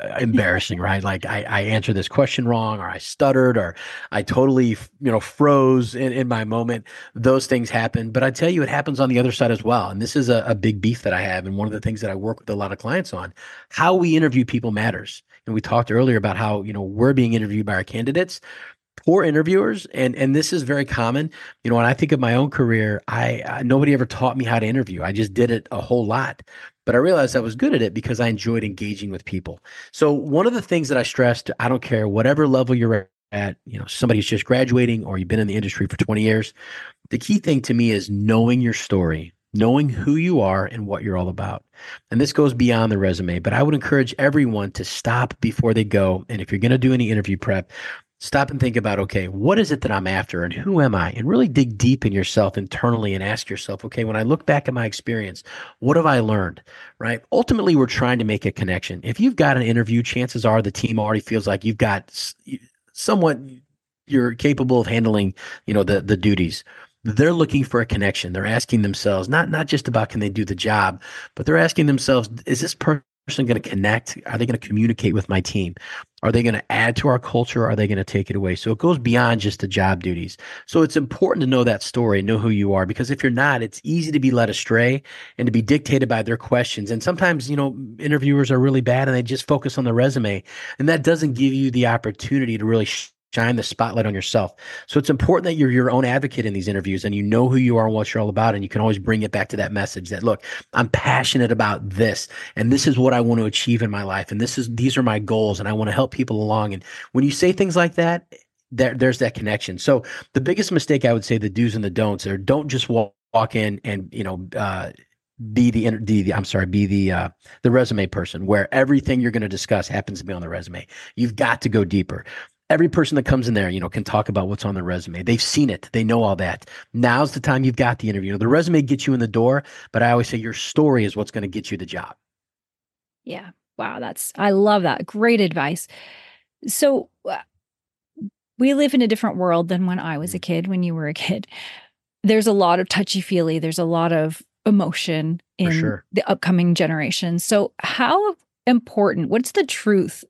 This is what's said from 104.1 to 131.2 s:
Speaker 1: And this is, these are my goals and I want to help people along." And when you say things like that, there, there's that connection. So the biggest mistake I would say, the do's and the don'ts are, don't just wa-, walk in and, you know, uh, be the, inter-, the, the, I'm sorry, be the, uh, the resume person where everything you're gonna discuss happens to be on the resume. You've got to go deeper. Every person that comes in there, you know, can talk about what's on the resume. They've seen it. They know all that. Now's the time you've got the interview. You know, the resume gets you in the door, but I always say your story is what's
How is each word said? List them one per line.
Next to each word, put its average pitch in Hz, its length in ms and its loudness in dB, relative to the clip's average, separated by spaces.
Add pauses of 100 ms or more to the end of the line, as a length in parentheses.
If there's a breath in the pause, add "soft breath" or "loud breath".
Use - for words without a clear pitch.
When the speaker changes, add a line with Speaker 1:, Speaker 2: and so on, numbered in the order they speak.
Speaker 1:
And 104 80 -4
this 120 180 -4
is, 117 160 -4
these 123 220 0
are 135 80 2
my 110 160 2
goals 107 400 0
and 98 80 -6
I 107 60 -2
want 107 160 -2
to - 20 -2
help 131 200 0
people 117 300 -2
along." 107 320 0
And 98 100 -10 (280 loud breath)
when 127 140 2
you 143 60 2
say 180 200 2
things 185 240 0
like 170 200 2
that, 170 380 -2 (380)
there, 127 240 0
there's 127 240 2
that 120 140 0
connection. 104 440 -4
So 131 260 2 (300 loud breath)
the 131 80 0
biggest 185 300 -2
mistake 147 320 2
I 123 80 4
would 110 140 0
say, 117 120 0
the 104 120 -2
do's 110 260 0
and 107 80 -4
the 101 60 -2
don'ts 101 360 -2
are, 98 120 -4
don't 139 320 0
just 127 180 -2
wa-, 113 240 0 (220)
walk 110 240 2
in 104 260 -2
and, 98 280 -6
you 110 120 -8
know, 92 320 -8
uh, 92 380 -6 (580)
be 120 180 4
the, 113 160 2
inter-, 110 160 0
the, 107 220 2
the, 92 100 0
I'm 98 120 -2
sorry, 95 200 -2
be 101 200 2
the, 95 260 2
uh, 87 180 -2 (320 loud breath)
the 123 100 4
resume 117 360 2
person 90 380 -8
where 98 280 0
everything 135 460 2
you're 120 120 0
gonna 107 180 -2
discuss 95 400 -2
happens 98 300 -6
to 85 60 -14
be 95 80 -8
on 87 80 -8
the 85 80 -10
resume. 87 380 -12 (300 loud breath)
You've 117 180 -2
got 117 280 0
to 120 60 0
go 107 140 2
deeper. 92 420 -2 (440 loud breath)
Every 160 200 4
person 156 260 0
that 135 80 2
comes 127 240 2
in 117 60 0
there, 98 160 0
you 92 100 -4
know, 87 80 -4
can 101 160 -4
talk - 240 0
about 95 220 -2
what's 101 160 -6
on 101 100 -4
the 90 80 -6
resume. 87 400 -8
They've 117 180 0
seen 147 280 2
it. - 240 -6
They 113 100 0
know 117 180 2
all 101 140 2
that. 87 340 -6 (240 loud breath)
Now's 123 380 2
the - 80 -8
time 131 240 2
you've 127 140 2
got 120 220 0
the 107 100 -4
interview. 98 180 -4
You 98 60 -4
know, 101 40 -4
the 117 120 2
resume 160 320 4
gets 135 260 -2
you 139 60 2
in 123 80 0
the 117 60 0
door, 120 360 2 (300 loud breath)
but 113 100 2
I 120 80 4
always 120 160 2
say 123 100 -6
your 110 140 -8
story 135 540 2
is 98 100 -2
what's 104 160 -4